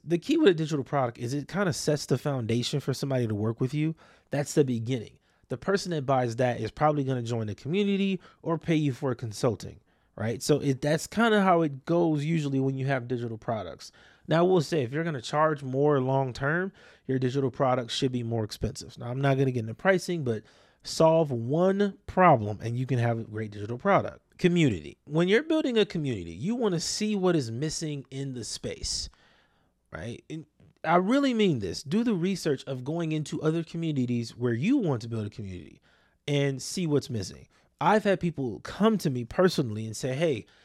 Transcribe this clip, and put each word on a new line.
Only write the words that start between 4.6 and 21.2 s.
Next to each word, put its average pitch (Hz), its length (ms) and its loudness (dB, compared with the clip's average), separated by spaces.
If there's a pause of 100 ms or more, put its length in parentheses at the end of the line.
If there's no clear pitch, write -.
beginning. 117 540 -2 (320)
The 123 80 -4
person 190 340 -2
that 147 140 -4
buys 127 320 0
that 123 240 0
is 110 100 -4
probably 151 320 2
gonna 131 200 -2
join 113 240 -4
the 104 80 -8
community 196 640 0 (200)
or 165 160 -2
pay 165 180 -2
you 147 180 0
for 131 220 -2
consulting, 107 640 -4 (380)
right? 113 260 -4
So 147 160 4
it, 135 220 0
that's 151 260 0
kinda 220 340 4
how 180 200 6
it 143 240 -4
goes 165 400 2
usually 147 340 0
when 135 160 0
you 135 120 -2
have 131 200 -2
digital 117 300 -4
products. 101 540 -8 (360)
Now, 160 120 2
I - 40 4
will 185 180 6
say, 147 220 0
if 120 100 -4
you're 156 100 -4
gonna 156 180 -4
charge 151 420 0
more 135 360 2
long-term, 135 720 0 (340)
your 131 140 0
digital 131 320 0
products 127 420 0
should 127 200 0
be 123 100 -2
more 113 220 -2
expensive. - 520 -8
Now, 117 100 -10
I'm 123 120 -6
not 139 180 2
gonna 135 140 2
get 123 100 -2
into 110 120 -8
pricing, 180 500 0
but 113 200 -2 (400)
solve 160 480 4